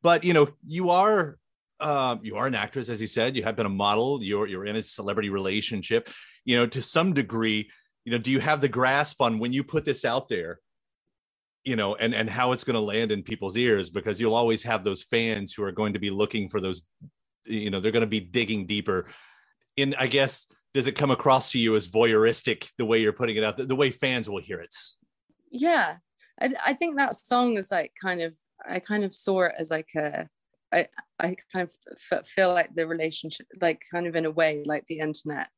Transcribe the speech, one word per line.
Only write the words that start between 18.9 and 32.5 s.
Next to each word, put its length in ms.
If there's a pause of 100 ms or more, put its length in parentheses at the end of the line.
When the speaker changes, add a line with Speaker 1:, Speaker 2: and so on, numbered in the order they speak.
Speaker 1:
In, 220
I 80
guess, 400 (280)
does 120
it 60
come 180
across 400
to 80
you 180
as 120
voyeuristic, 880
the 80
way 160
you're 120
putting 240
it 80
out, 120
the, 80
the 120
way 140
fans 380
will 120
hear 200
it? 140 (760)
Speaker 2:
Yeah, 460 (440)
I, 100 (140)
I 100
think 220
that 200
song 400
is, 140
like, 300
kind 200
of, 160 (320)
I 100
kind 260
of 100
saw 300
it 140
as, 120
like, 260
a, 320 (440)
I, 140 (320)
I 180 (160)
kind 140
of 80 (380)
f-, 140
feel 260